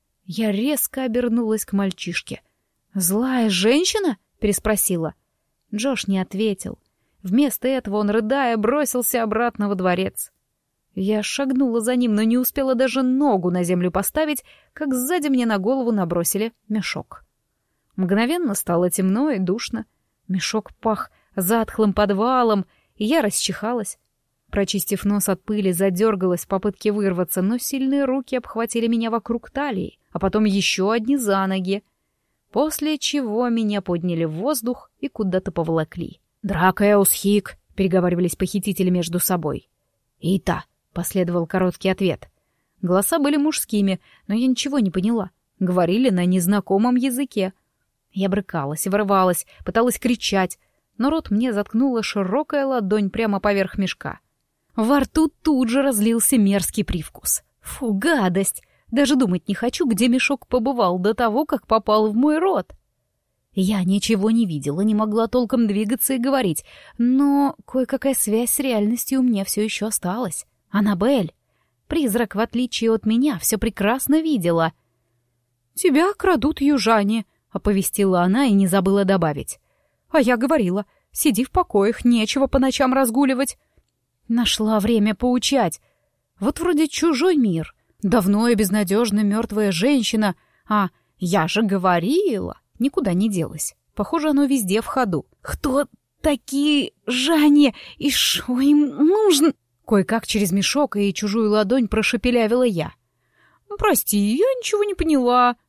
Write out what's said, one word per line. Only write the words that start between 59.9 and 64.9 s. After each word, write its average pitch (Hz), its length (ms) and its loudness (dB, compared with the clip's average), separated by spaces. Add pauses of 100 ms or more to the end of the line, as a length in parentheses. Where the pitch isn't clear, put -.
мешок 254 400 0
побывал 233 500 0
до 202 160 0
того, 233 300 0
как - 240 -4
попал 214 420 2
в 208 60 -2
мой 302 220 4
рот. 330 340 -2 (800)
Я 190 320 0
ничего 202 480 2
не 226 140 2
видела, 147 340 -4
не 214 160 2